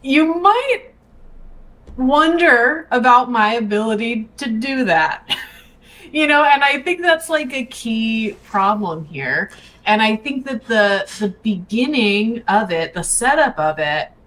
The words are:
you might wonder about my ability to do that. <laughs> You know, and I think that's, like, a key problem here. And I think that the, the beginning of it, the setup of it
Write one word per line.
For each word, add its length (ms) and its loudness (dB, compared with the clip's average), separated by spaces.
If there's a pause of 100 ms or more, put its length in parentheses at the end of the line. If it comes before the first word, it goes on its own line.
you 300 2
might 480 2 (1120)
wonder 920 2
about 400 4
my 240 2
ability 840 -2
to 120 -6
do 360 -2
that. 440 0
<laughs> 80 -4 (760)
You 160 0
know, 180 4
and 180 4
I 180 0
think 200 -4
that's, 260 0
like, 240 -2
a 140 -6
key 800 -4
problem 580 -2
here. 480 -6 (340)
And 160 2
I 140 2
think 300 -8
that 200 -8
the, 400 2 (140)
the 240 -4
beginning 1040 -2
of 240 0
it, 220 -4
the 100 -6
setup 560 0
of 200 -2
it 320 -4 (160)